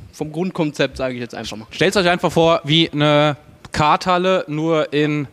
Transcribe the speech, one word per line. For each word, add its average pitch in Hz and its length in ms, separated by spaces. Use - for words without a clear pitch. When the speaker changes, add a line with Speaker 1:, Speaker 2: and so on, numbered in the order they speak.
Speaker 1:
vom 151 200
Grundkonzept, 156 680
sage 131 160
ich 120 60
jetzt 120 160
einfach 110 200
mal. 110 140
Speaker 2:
Stellt 185 260
euch 180 140
einfach 175 220
vor, 165 320
wie 156 260
eine 147 480
Karthalle, 180 760
nur 156 440
in, 147 420